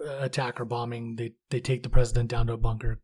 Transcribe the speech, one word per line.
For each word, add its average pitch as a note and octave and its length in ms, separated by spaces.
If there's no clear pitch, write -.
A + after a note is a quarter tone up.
uh, C#3+ 140
attack C3 420
or B2 40
bombing, A#2 500
they, A#2 200
they B2 100
take C3 240
the B2+ 40
president A#2+ 400
down A#2 200
to A#2 60
a A2+ 40
bunker. A2+ 460